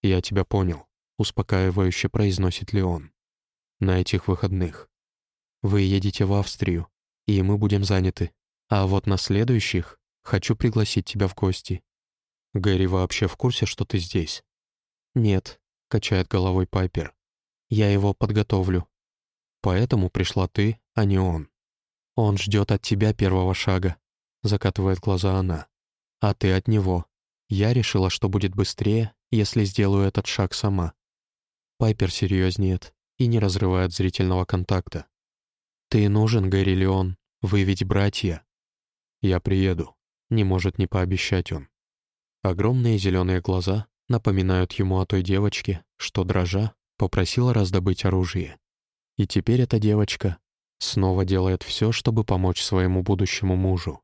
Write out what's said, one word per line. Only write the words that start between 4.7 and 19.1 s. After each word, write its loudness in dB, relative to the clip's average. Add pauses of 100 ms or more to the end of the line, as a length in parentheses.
Вы 2
едете 0
в 0
Австрию, -2 (380)
и 2
мы 2
будем 0
заняты. 0 (360)
А 2
вот 0
на 0
следующих -2 (220)
хочу -2
пригласить 0
тебя -2
в -6
гости». -4 (720)
«Гэри 2
вообще 0
в -4
курсе, -2
что -6
ты -4
здесь?» -4 (680)
«Нет», 0 (280)
качает 0
головой 0
Пайпер. -4 (540)
«Я 2
его 2
подготовлю». 0 (720)